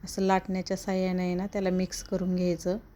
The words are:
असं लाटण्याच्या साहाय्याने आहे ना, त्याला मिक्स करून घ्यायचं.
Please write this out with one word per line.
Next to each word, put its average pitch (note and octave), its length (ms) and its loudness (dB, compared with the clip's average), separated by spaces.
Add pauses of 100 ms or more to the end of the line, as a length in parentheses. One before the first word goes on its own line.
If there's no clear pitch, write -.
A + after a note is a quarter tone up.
असं - 180 -4
लाटण्याच्या F#3+ 560 2
साहाय्याने F#3 440 0
आहे F3+ 140 0
ना, F#3+ 120 -2
त्याला G3 220 0
मिक्स F#3 340 0
करून F#3 320 0
घ्यायचं. F3+ 420 0 (180)